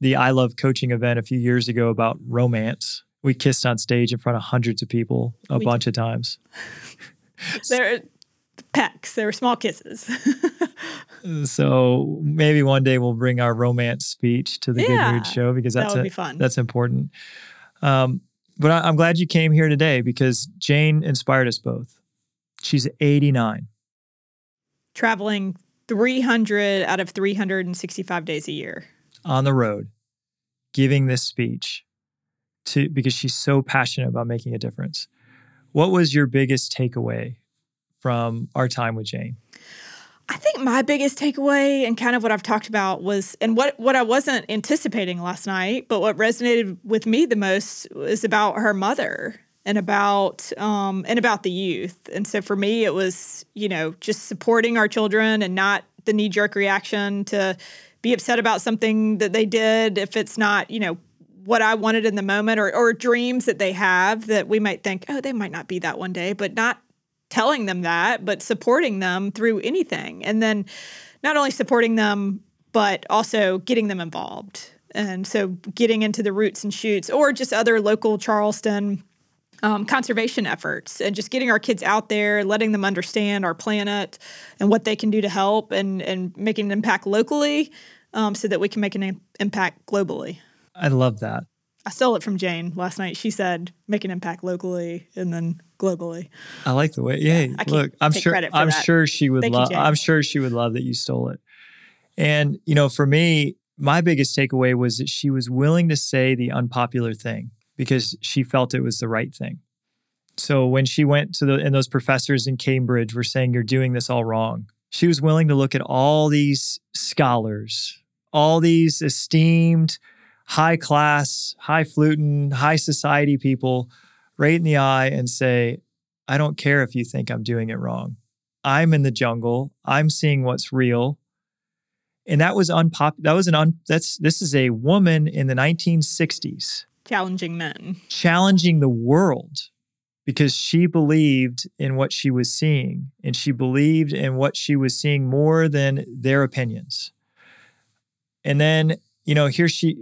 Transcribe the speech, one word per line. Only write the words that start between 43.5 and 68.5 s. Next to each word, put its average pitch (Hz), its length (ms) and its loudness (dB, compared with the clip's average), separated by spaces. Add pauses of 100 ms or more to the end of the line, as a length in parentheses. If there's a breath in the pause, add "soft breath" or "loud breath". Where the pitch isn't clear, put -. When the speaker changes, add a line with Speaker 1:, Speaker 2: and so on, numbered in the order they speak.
Speaker 2:
what, 277 220 0
what 254 160 2
I 254 80 4
wasn't 254 460 0
anticipating 208 720 -4
last 180 240 -8
night, 196 420 -2
but 214 120 0
what 202 160 2
resonated 226 640 0
with 220 240 -2
me 247 200 4
the 240 100 0
most 196 580 -2
was 156 300 -4
about 208 320 2
her 214 180 0
mother - 640 -4 (260)
and 208 140 0
about, 202 800 0
um, 196 480 -4
and 233 100 0
about 233 280 0
the 190 80 -2
youth. 180 600 -6
And 202 140 -6
so 208 160 -4
for 202 140 -4
me, 214 280 0
it 185 80 0
was, 185 600 -6
you 208 140 -6
know, 165 320 -4
just - 240 -6
supporting 233 520 0
our 214 120 4
children 214 540 0
and 185 120 -2
not 196 300 0 (220)
the 214 60 2
knee-jerk 208 440 0
reaction 202 680 -2
to 190 300 -2 (460 loud breath)
be 233 100 0
upset 240 280 0
about 220 200 2
something 220 580 0
that 196 140 0
they 220 140 2
did 220 500 2
if 196 200 -4
it's 214 200 -4
not, 208 360 2
you 226 80 -6
know, 175 180 -4 (460)
what 220 180 2
I 220 140 4
wanted 220 280 0
in 214 120 0
the 202 60 -2
moment, 214 360 0
or, 202 160 0
or 226 180 4
dreams 240 520 0
that - 160 -2
they 190 100 0
have 190 560 0
that 214 220 0
we 214 100 2
might 208 240 -2
think, 190 260 -6
"Oh, 285 120 -6
they 269 120 -6
might 208 200 -6
not 170 160 -12
be 185 100 -6
that 170 180 -6
one 185 160 -8
day," 180 200 -6
but 202 220 -6
not 226 280 -2 (460)
telling 240 380 0
them 185 160 -4
that, 180 420 0
but 196 160 -4
supporting 233 600 0